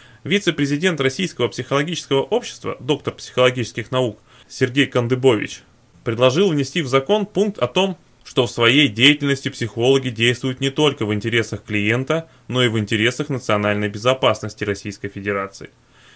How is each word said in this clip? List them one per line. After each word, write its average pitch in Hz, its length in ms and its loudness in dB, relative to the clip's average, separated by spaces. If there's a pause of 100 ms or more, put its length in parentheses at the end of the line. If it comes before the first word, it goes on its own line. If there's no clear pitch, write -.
(240)
вице-президент 151 760 0
Российского 135 460 -2
психологического 139 760 -2
общества, 202 580 -4
доктор 135 340 -4
психологических 127 800 -2
наук 127 260 -2 (300)
Сергей 131 380 0
Кандыбович, 123 760 0 (400)
предложил 127 460 2
внести 147 320 0
в 139 80 -4
закон 190 380 2
пункт 202 320 -2
о - 80 0
том, 190 320 0 (260)
что 123 220 0
в 113 40 -4
своей 123 380 4
деятельности 135 600 2
психологи 127 580 0
действуют 123 500 -2
не 135 120 -2
только 143 340 0
в 104 80 0
интересах 110 500 -2
клиента, 127 640 -2 (220)
но 123 160 2
и 123 40 4
в 113 100 0
интересах 113 500 0
национальной 104 640 0
безопасности 107 720 0
Российской 101 440 -6
Федерации, 98 600 -6 (480)